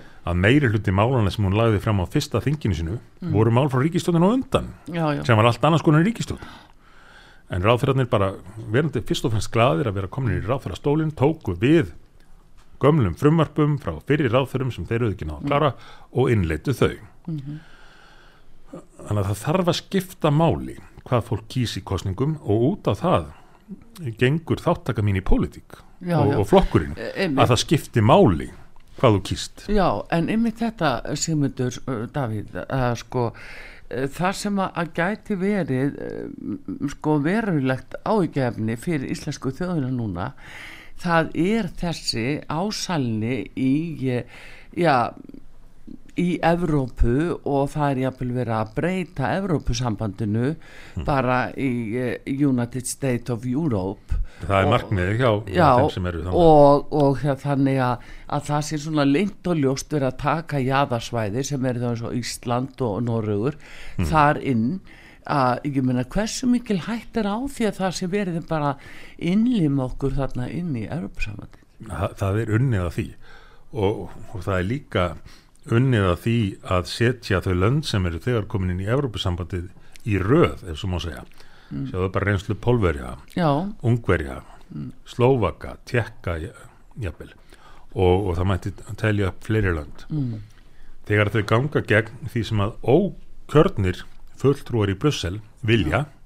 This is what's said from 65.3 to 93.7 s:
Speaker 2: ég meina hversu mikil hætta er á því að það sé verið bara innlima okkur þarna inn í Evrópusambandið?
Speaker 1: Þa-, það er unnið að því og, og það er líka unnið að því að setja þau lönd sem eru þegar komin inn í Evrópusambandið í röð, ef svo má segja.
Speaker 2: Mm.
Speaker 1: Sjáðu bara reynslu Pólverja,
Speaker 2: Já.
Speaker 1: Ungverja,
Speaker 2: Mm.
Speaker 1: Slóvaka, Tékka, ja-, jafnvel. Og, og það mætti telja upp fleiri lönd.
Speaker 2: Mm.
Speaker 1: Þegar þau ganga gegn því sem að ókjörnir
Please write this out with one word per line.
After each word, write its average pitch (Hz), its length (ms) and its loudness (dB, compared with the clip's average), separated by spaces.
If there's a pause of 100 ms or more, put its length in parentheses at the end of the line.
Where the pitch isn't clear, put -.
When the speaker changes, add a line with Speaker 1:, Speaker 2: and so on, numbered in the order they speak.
Speaker 2:
ég 139 200 0
meina 127 200 0
hversu 220 440 -2
mikil 240 320 0
hætta 226 420 -6
er 202 80 -2
á 202 100 -2
því 269 280 -2
að 190 100 -2
það 190 160 -2
sé 185 160 -6
verið 180 380 -2
bara 147 280 0 (420)
innlima 175 720 2
okkur 135 220 -2
þarna 127 400 -2
inn 170 240 -4
í 107 140 -6
Evrópusambandið? - 720 -8 (260)
Speaker 1:
Þa-, 95 300 -6
það 101 240 0
er 117 60 -4 (100)
unnið 120 240 2
að 85 120 -2
því 107 140 -4 (680)
og, 104 360 0 (240)
og 95 100 -10
það 95 160 0
er 90 80 0
líka 113 380 0 (640)
unnið 120 400 4
að 85 140 2
því 117 140 2 (260)
að 90 240 0
setja 117 520 0
þau 95 140 0
lönd 117 320 2
sem 98 220 0
eru 85 100 -2
þegar 117 300 -2
komin 92 240 -2
inn 90 100 -4
í 98 80 -4
Evrópusambandið 92 800 -4 (380)
í 101 100 2
röð, 107 500 2
ef 78 120 -8
svo 98 100 -6
má 90 100 -2
segja. 85 220 -8 (500)
Speaker 2:
Mm. 139 160 -6
Speaker 1:
Sjáðu 92 240 -2
bara - 140 -2
reynslu 101 300 0
Pólverja, 80 640 0 (180)
Speaker 2:
Já. 170 360 0 (120)
Speaker 1:
Ungverja, 90 580 0 (320)
Speaker 2:
Mm. 73 180 -10 (140)
Speaker 1:
Slóvaka, 117 800 0
Tékka, 92 560 -4
ja-, - 160 -12 (420)
jafnvel. 92 300 -10 (640)
Og, 92 340 4
og 85 100 0
það 92 100 0
mætti 98 240 -2 (260)
telja 104 300 0
upp - 160 -8
fleiri 107 280 2
lönd. 78 380 -6
Speaker 2:
Mm. 123 320 -4 (640)
Speaker 1:
Þegar 104 240 2
þau 104 160 0
ganga 127 360 0
gegn 107 460 0
því 117 180 -4
sem 110 120 -2
að 101 240 0
ókjörnir 143 1200 2 (340)